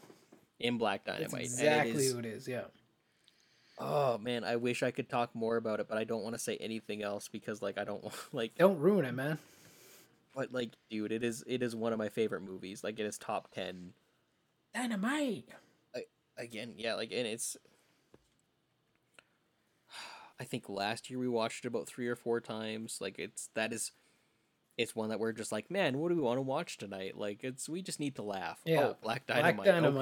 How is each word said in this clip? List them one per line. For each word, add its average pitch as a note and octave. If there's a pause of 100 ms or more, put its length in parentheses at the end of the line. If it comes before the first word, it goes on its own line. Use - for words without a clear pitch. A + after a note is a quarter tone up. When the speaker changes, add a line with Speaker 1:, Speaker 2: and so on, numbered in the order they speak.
(600)
Speaker 1:
in A#2+
Black G2+
Speaker 2:
That's F#2+
Speaker 1:
Dynamite. G#2+
And -
it A#2+
Speaker 2:
exactly D3+ (140)
Speaker 1:
is C3
Speaker 2:
who A#2+
it A#2
is, G#2+
yeah. B2 (1120)
Speaker 1:
Oh, C3+
man, A#2
I A2
wish A#2+
I B2+
could A#2+
talk A#2+
more A2+
about A2
it, G2+
but G#2+
I A2
don't A2+
wanna A2+
say -
anything G#2+
else G2+
because, G#2+
like, G2+
I G2+
don't G#2
<laughs> -
want, G#2 (180)
like A#2
Speaker 2:
Don't F#3
ruin F3
it, B2
man. C#3 (1000)
Speaker 1:
But, B2+
like, B2 (180)
dude, G#2+
it A2+
is, A#2
it B2
is A#2
one A2+
of A2
my G#2+
favorite G#2+
movies. F#2+
Like, G#2+
it G#2+
is G#2
top -
ten. F2+ (800)
Speaker 2:
Dynamite! A#3 (460)
Speaker 1:
I, B2 (340)
again, A#2
yeah, A2
like, G2+
and A#2
it's, A2
<sighs> - (2750)
I C3
think -
last G2+
year B2+
we B2+
watched A2+
it B2+
about A#2
three A#2+
or A#2+
four A#2
times. A2
Like, G2
it's, -
that A2
is, - (840)
it's A#2
one A2
that A2
we're A2+
just A2
like, G#2+
"Man, E3
what E3
do F3
we E3+
wanna B2+
watch C3+
tonight?" G2
Like, G#2
it's, C3
we F3
just F3+
need C#3+
to A2+
laugh. F#2+
Speaker 2:
Yeah. D#3+
Speaker 1:
"Oh, A#2+
Black -
Speaker 2:
Black A#2+
Speaker 1:
Dynamite. G3
Speaker 2:
Dynamite. D#3+